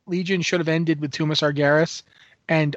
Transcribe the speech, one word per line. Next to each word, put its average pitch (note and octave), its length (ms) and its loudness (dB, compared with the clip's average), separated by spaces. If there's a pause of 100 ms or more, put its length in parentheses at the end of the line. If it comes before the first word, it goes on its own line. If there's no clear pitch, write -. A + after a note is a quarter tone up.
Legion F3+ 340 -2
should F3 180 0
have D#3+ 100 -2
ended D#3+ 320 0
with D3 100 -4
Tomb D#3 200 -2
of D3+ 60 -2
Sargeras D3 640 2 (440)
and D#3 300 2